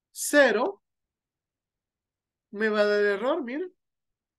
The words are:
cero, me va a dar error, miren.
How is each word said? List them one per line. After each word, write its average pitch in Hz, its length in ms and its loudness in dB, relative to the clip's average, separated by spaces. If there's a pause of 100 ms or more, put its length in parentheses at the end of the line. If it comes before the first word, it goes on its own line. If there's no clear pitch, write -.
(120)
cero, 269 720 0 (1700)
me 214 180 -4
va 208 120 0
a 208 40 4
dar 208 180 2
error, 226 400 -2
miren. 294 300 -8 (640)